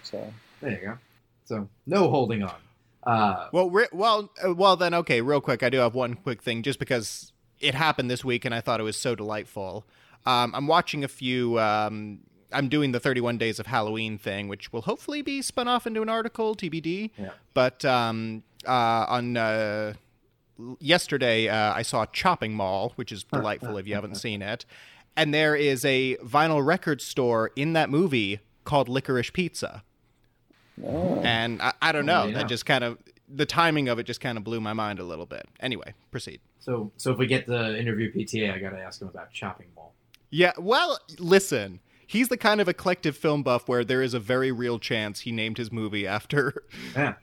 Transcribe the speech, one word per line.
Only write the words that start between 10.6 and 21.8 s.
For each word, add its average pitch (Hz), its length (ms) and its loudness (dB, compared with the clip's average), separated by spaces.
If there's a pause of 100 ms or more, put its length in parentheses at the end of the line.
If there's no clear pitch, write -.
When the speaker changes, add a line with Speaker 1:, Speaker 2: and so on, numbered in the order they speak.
Speaker 3:
watching 156 360 2
a 139 60 -4
few, 123 500 0
um, 107 640 0 (320)
I'm 135 160 0
doing 147 220 2
the 123 80 0
thirty-one 120 400 0
Days 113 220 0
of 104 60 -8
Halloween 110 520 -2
thing, 101 300 -4
which 101 240 -10
will 117 100 -4
hopefully 285 400 -6
be 277 180 -6
spun 247 280 -4
off 240 180 0
into 220 160 -4
an 220 60 -2
article, 226 480 -2
T 190 120 -6
B 156 120 -4
D. 185 360 -4
Speaker 2:
Yeah. 95 140 -10 (240)
Speaker 3:
But, 127 300 2
um, 113 580 0 (240)
uh, 113 420 4
on, 120 280 0
uh, 107 560 0 (640)
l-, 123 220 -16
yesterday, 127 680 2
uh, 107 260 2
I 98 80 -2